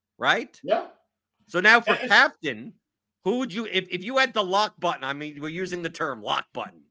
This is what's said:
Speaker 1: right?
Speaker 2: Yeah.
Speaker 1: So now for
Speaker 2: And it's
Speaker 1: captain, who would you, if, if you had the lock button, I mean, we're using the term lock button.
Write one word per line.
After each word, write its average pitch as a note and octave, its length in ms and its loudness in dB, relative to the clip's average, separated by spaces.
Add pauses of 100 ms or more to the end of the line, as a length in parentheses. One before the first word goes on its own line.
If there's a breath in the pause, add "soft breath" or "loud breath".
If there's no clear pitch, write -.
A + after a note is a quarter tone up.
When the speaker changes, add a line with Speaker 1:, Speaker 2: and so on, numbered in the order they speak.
(160)
Speaker 1:
right? D3+ 460 0
Speaker 2:
Yeah. F3+ 240 0 (640)
Speaker 1:
So E3+ 100 -2
now G#3+ 220 6
for A3+ 120 0
Speaker 2:
And - 100 0
it's A#3 100 0
Speaker 1:
captain, E3+ 640 2 (500)
who A#3 140 0
would B3+ 140 -4
you, G#3+ 140 -6
if, F#3 240 -4
if F3+ 140 -6
you C4 140 -2
had C4 140 2
the G#3+ 120 0
lock G3+ 340 0
button, D#3 240 -2
I C3+ 100 -4
mean, D3 280 -10
we're D3+ 80 -6
using F3 340 -6
the E3 80 -6
term C3+ 320 -6
lock C3 320 -2
button. F2+ 360 -10